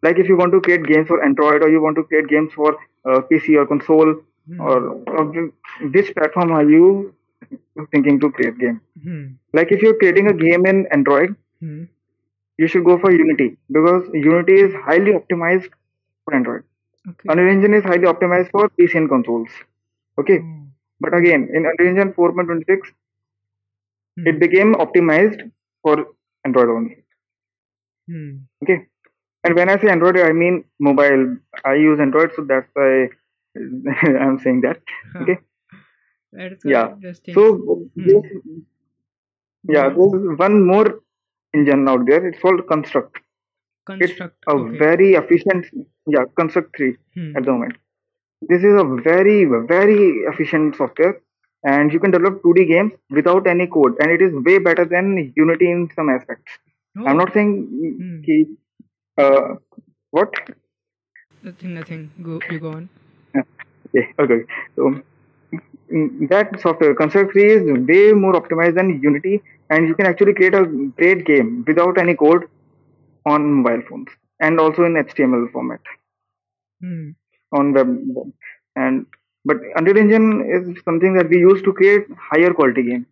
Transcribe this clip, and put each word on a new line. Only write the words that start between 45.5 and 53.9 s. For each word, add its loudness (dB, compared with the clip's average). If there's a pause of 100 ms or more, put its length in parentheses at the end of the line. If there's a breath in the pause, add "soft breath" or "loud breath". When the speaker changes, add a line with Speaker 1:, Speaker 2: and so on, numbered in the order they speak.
Speaker 1:
yeah, 0 (120)
Construct -4
three -4 (180)
Speaker 2:
Hmm. -12
Speaker 1:
at -6
the -2
moment. -6 (640)
This -2
is 4
a 2 (240)
very, 4
very 2 (360)
efficient -4
software, -4 (460)
and 0
you -2
can 0
develop 0
two 4
D 4
games 0 (160)
without 0
any 0
code, 2